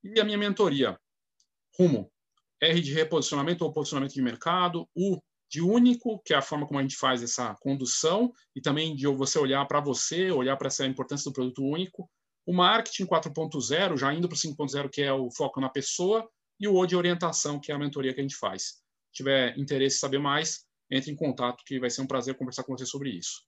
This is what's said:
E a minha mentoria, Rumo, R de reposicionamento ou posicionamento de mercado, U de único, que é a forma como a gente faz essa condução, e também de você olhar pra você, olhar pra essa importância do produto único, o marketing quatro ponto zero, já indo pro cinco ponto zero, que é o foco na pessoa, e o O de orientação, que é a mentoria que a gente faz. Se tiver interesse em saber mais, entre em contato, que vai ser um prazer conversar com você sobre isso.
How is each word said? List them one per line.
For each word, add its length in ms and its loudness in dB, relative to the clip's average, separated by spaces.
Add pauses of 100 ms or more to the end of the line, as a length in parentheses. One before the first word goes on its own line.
E 180 2
a 40 6
minha 140 0
mentoria, 600 2 (760)
Rumo, 340 4 (500)
R 200 4
de 140 -2
reposicionamento 680 0
ou 80 -2
posicionamento 420 -4
de 80 0
mercado, 720 -2
U 240 0 (320)
de 100 -4
único, 640 4
que 80 0
é 40 6
a 60 4
forma 240 -4
como 120 -4
a 40 2
gente 140 -2
faz 260 0
essa 340 -4
condução, 760 0 (220)
e 60 -10
também 340 0
de 140 -2
você 300 0
olhar 280 2
pra 140 2
você, 500 -2
olhar 260 0
pra 120 -4
essa 180 -2
importância 420 -4
do 60 -8
produto 300 -4
único, 440 -4 (380)
o 80 0
marketing 520 4
quatro 260 0
ponto 280 -4
zero, 360 0
já 180 0
indo 140 -2
pro 80 -4
cinco 200 -4
ponto 140 -4
zero, 180 -4
que 140 -2
é 100 2
o 200 0
foco 280 -2
na 80 0
pessoa, 640 0 (300)
e 80 -2
o 80 6
O 100 6
de 100 0
orientação, 640 0
que 120 -8
é 20 -2
a 40 -4
mentoria 360 -2
que 60 -6
a 20 0
gente 140 -4
faz. 260 -6
Se 120 -10 (380)
tiver 460 0
interesse 380 2
em 40 -2
saber 180 0
mais, 460 -2 (260)
entre 200 -2
em 60 -6
contato, 500 -2
que 140 -4
vai 100 0
ser 120 -6
um 40 -4
prazer 300 -2
conversar 260 -8
com 140 -6
você 100 -8
sobre 240 -6
isso. 380 -10